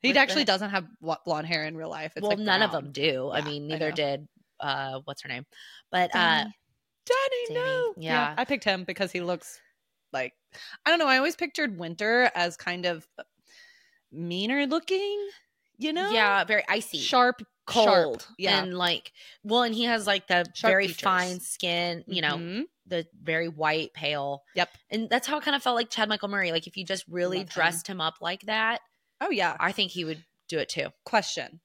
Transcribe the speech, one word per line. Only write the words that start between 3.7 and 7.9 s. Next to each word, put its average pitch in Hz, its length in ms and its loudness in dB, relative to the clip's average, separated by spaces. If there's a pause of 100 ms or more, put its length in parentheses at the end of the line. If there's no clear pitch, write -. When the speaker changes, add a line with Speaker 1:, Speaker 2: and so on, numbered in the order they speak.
Speaker 2:
neither 156 160 -2
Speaker 1:
know. - 60 -6
Speaker 2:
did, 147 320 -2 (320)
uh, 135 440 -4
what's 139 180 -12
her 139 60 -14
name? 131 160 -6 (460)
But, 180 240 0
uh, 165 300 6
Speaker 1:
Dany. 214 80 -10 (540)
Dany, 508 440 0
Speaker 2:
Dany, 453 40 -6
Speaker 1:
no. 494 420 -2